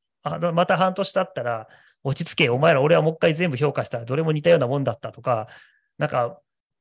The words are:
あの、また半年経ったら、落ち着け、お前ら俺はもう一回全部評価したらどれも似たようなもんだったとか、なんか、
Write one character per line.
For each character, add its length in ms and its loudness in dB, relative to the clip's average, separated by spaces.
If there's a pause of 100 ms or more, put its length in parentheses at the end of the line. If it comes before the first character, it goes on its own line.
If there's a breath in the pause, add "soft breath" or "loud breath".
(220)
あ 160 -8
の、 160 -2
ま 140 2
た 100 2
半 160 0
年 180 -4
経 100 0
っ 120 -6
た 80 -6
ら、 260 -6 (360 soft breath)
落 220 -4
ち 40 -6
着 60 -8
け、 140 2
お 80 2
前 160 4
ら 80 4
俺 140 4
は 60 4
も 100 2
う 40 -2
一 20 -16
回 180 2
全 160 -2
部 60 -4
評 160 0
価 120 -4
し 40 -14
た 100 -6
ら 60 -12
ど 100 -4
れ 80 0
も 80 0
似 100 -2
た 80 2
よ 80 8
う 20 0
な 80 0
も 120 -2
ん 40 -2
だ 100 -2
っ 60 -16
た 120 -12
と 100 -20
か、 260 -2 (500 loud breath)
な 100 -2
ん 20 -16
か、 300 -4 (420)